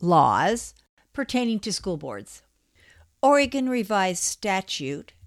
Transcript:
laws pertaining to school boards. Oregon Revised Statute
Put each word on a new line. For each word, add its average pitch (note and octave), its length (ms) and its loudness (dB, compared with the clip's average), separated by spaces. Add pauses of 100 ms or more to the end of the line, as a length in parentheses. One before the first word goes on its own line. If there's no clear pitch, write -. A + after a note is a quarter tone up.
laws D#3+ 720 2 (380)
pertaining B3 480 -2
to G#3 120 -8
school F3+ 260 -6
boards. G#2 440 -12 (800)
Oregon C4+ 460 4
Revised G3+ 540 0
Statute F#3+ 920 -6 (140)